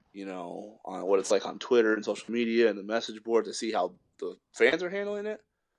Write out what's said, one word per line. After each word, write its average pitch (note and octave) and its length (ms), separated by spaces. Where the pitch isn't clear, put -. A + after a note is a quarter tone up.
you G2 140
know, F#2 580
on F2+ 220
what G2 140
it's F#2+ 100
like G2 160
on - 140
Twitter A2+ 340
and G#2+ 100
social G#2+ 280
media A#2 380
and G2+ 80
the F#2+ 40
message A2 400
boards. A2+ 260
I G2 40
see A2+ 180
how F#2 240
the F#2 180
fans C#3 300
are F3+ 80
handling G3+ 360
it G#3+ 180